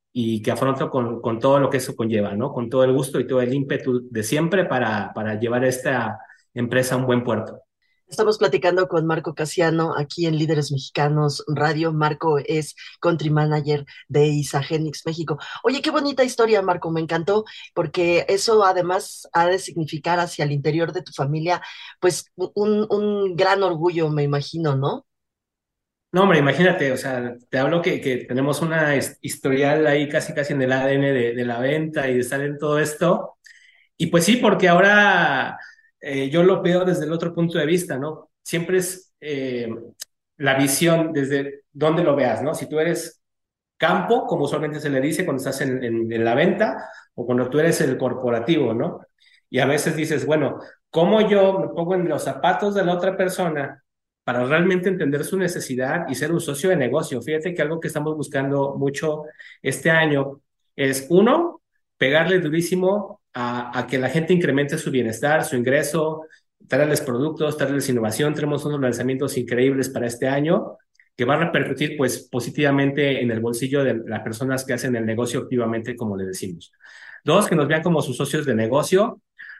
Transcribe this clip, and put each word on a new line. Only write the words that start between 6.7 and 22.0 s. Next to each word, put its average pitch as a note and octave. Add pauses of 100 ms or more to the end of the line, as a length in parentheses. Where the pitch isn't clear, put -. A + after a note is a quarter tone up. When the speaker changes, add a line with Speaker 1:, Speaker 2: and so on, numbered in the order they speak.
Speaker 1:
a B2
un B2+
buen B2
puerto. A2+ (460)
Speaker 2:
Estamos G#3+
platicando F#3
con E3
Marco D#3+
Casiano E3
aquí D3
en D#3+
Líderes D3+
Mexicanos D3
Radio. D3+
Marco D3+
es D#3 (240)
country D#3
manager D3+ (220)
de D3
Isagenix D3
México. D#3+ (260)
Oye, C4
qué D#4
bonita C#4+
historia, A3+
Marco, F3
me D#3+
encantó, E3 (280)
porque E3+
eso G#3
además F#3
ha E3+
de F#3
significar E3
hacia E3+
el D3
interior D#3
de -
tu -
familia, D#3+ (360)
pues, F3+